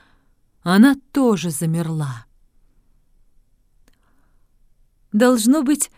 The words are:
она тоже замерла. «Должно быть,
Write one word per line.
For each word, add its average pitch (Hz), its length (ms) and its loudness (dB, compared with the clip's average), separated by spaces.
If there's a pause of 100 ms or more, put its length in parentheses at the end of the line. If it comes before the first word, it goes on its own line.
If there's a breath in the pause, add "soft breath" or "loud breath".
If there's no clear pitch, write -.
(640 soft breath)
она 220 340 4 (160)
тоже 208 380 -2
замерла. 160 760 -6 (2750)
«Должно 247 500 2
быть, 285 360 -2